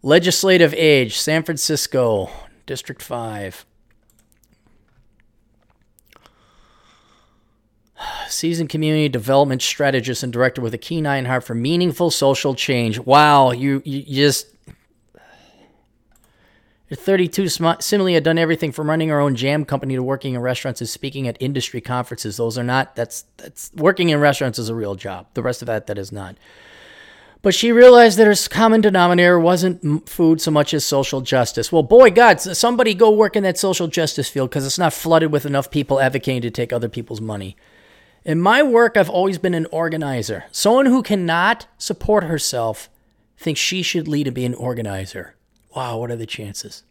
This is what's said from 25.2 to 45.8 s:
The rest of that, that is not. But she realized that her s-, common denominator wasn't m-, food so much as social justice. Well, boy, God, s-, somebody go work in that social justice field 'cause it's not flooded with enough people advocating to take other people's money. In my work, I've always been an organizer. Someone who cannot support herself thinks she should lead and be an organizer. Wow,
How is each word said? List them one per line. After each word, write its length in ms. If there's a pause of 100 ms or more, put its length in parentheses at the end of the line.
The 80
rest 200
of 60
that, 200
that 100
is 140
not. 240 (1080)
But 100
she 200
realized 440
that 80
her 60
s-, 160
common 320
denominator 580
wasn't 460
m-, 160
food 400
so 100
much 240
as 120
social 340
justice. 520
Well, 120
boy, 260
God, 280
s-, 200
somebody 360
go 180
work 240
in 80
that 140
social 300
justice 420
field 200
'cause 160
it's 140
not 140
flooded 380
with 140
enough 240
people 300
advocating 440
to 60
take 220
other 160
people's 320
money. 380 (640)
In 160
my 240
work, 320
I've 140
always 280
been 160
an 180
organizer. 840
Someone 320
who 180
cannot 640 (100)
support 460
herself 680 (480)
thinks 220
she 220
should 260
lead 200
and 80
be 100
an 80
organizer. 840 (400)
Wow, 220